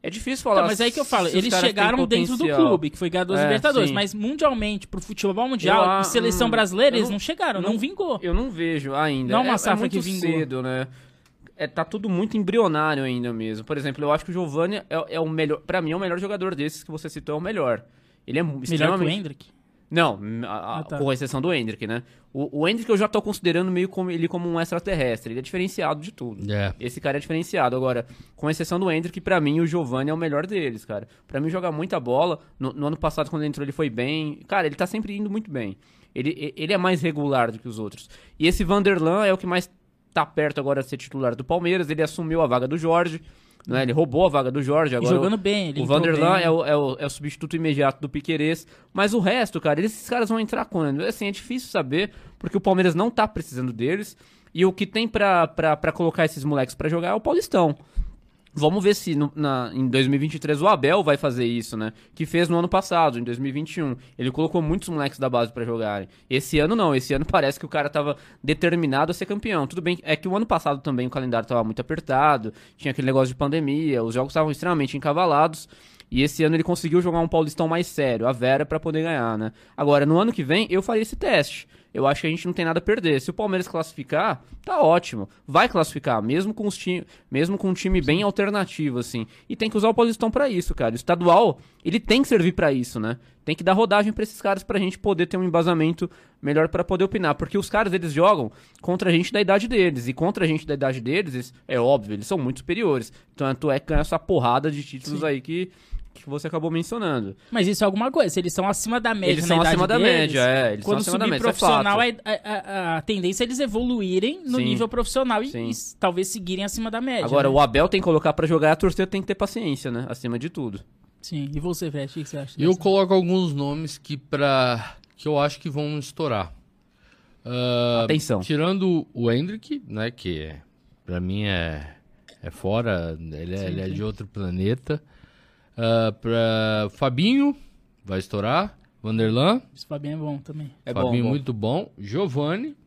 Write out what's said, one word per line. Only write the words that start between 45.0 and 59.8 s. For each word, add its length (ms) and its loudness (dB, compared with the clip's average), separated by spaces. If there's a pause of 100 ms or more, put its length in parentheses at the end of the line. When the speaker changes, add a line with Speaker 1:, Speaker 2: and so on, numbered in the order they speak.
Speaker 2:
jogando 200 4
Speaker 1:
o, 40 0
Speaker 2:
bem, 340 -2
ele 100 -6
Speaker 1:
o 20 0
Speaker 2:
entrou 40 -2 (120)
Speaker 1:
Vanderlan 380 4
Speaker 2:
bem. 80 2
Speaker 1:
é 60 4
o, 140 2
é 120 2
o, 240 0
é 60 -4
o 40 -4
substituto 460 -8
imediato 440 0
do 80 -6
Piquerez. 560 -2 (280)
Mas 200 2
o 60 2
resto, 420 2
cara, 200 2
esses 280 -4
caras 200 0
vão 100 0
entrar 280 -4
quando? 380 -2
Assim, 220 -4
é 60 -2
difícil 360 -8
saber, 440 -2 (260)
porque 180 -6
o 40 2
Palmeiras 340 4
não 160 2
tá 160 2
precisando 460 -6
deles. 440 -4 (380)
E 100 4
o 80 4
que 140 -2
tem 220 -4
pra, 400 4
pra, 280 2
pra 140 0
colocar 340 0
esses 200 -4
moleques 320 0
pra 120 -4
jogar 200 0
é 60 0
o 60 -2
Paulistão. 560 2 (840)
Vamos 240 4
ver 120 6
se 200 -4
no, 220 0
na, 380 -2
em 120 0